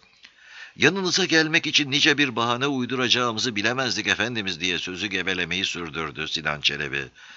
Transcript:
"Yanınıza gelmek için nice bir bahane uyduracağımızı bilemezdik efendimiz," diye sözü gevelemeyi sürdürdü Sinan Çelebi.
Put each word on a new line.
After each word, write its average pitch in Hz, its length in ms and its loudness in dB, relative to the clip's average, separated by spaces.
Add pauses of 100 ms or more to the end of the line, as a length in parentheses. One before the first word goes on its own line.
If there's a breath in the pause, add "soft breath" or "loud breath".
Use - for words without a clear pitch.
(760 loud breath)
"Yanınıza 180 500 2
gelmek 160 420 2
için 147 240 0
nice 143 260 4
bir 135 180 2
bahane 120 320 0
uyduracağımızı 120 880 0
bilemezdik 110 520 0
efendimiz," 98 520 0
diye 87 200 0
sözü 92 280 -4
gevelemeyi 90 580 -2
sürdürdü 78 640 -4
Sinan 76 340 -4
Çelebi. 71 420 -2 (340 loud breath)